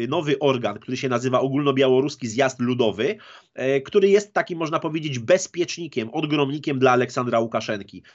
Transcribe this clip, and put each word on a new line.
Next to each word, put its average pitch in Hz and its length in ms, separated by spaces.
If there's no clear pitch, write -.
nowy 147 300
organ, 110 400
który 135 180
się 131 120
nazywa 123 320
Ogólnobiałoruski 135 880
Zjazd 123 320
Ludowy, 123 560
e, 135 260
który 196 280
jest 202 240
takim, 170 260
można 160 200
powiedzieć, 156 400
bezpiecznikiem, 165 920
odgromnikiem 147 680
dla 127 140
Aleksandra 123 480
Łukaszenki. 110 600